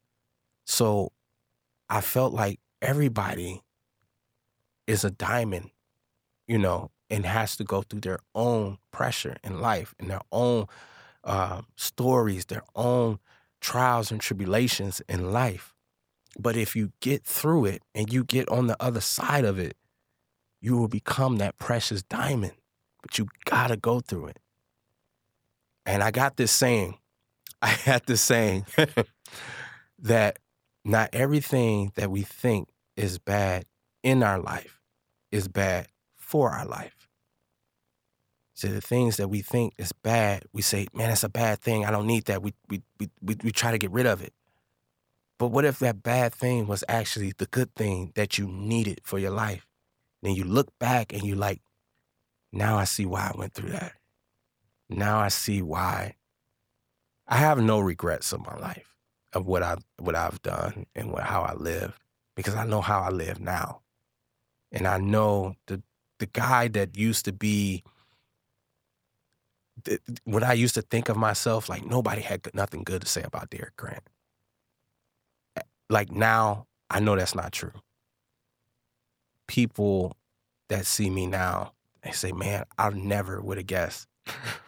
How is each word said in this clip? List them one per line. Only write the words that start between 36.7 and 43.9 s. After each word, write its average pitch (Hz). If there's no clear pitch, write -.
So -
the 101
things 120
that 98
we 101
think 120
is -
bad, 107
we 104
say, 98
"Man, 113
that's 110
a 107
bad 110
thing. 110
I 104
don't 104
need 113
that." 98
We, 104
we, 101
we, -
we, 107
we 113
try 120
to 113
get 98